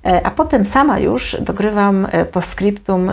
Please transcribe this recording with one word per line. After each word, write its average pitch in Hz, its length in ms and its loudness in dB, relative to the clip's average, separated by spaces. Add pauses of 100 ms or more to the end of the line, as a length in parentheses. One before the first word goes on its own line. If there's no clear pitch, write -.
e, 180 220 2
a 175 40 2
potem 285 340 2
sama 269 340 2
już - 420 -2
dogrywam, 202 720 0
e, 170 140 0
postscriptum, 185 880 -2